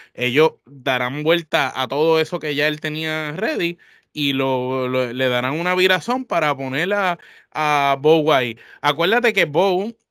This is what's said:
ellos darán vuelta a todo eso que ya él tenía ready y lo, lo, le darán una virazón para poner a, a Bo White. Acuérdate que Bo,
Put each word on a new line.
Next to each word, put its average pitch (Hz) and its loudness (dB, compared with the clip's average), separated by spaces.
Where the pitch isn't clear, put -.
ellos 127 2
darán 131 -4
vuelta 160 0
a 127 0
todo 160 2
eso 156 -2
que 147 -4
ya 147 0
él 151 -2
tenía 156 -6
ready 185 -4
y 143 -2
lo, 131 -2
lo, 127 -2
le 131 0
darán 127 0
una 180 0
virazón 185 0
para 151 0
poner 139 -2
a, 185 0
a 143 2
Bo 156 6
White. 131 2
Acuérdate 185 2
que 185 2
Bo, 185 0